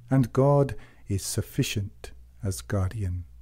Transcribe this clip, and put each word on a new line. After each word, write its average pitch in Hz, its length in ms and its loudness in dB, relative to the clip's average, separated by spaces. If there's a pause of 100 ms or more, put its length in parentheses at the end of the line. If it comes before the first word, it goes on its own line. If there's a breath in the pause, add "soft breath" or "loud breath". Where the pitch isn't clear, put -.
And 135 240 2
God 143 420 4 (320 loud breath)
is 98 160 -2
sufficient - 880 -4 (300)
as 98 200 -6
guardian. 92 640 -4 (160)